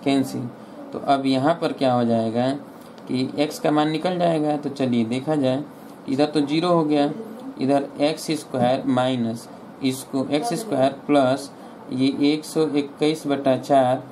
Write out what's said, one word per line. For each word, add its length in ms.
cancel। 440
तो 140
अब 200
यहाँ 340
पर 120
क्या 200
हो 120
जाएगा 440
कि 300
एक्स 220
का 120
मान 200
निकल 280
जाएगा। 380
तो 140
चलिए 340
देखा 320
जाए, 260
इधर 160
तो 160
ज़ीरो 280
हो 160
गया, 240
इधर 240
x 320
square 540
minus 600
इसको 460
x 260
square 360
plus 420
ये 160
एक 200
सौ 240
इक्कीस 580
बटा 300
चार 540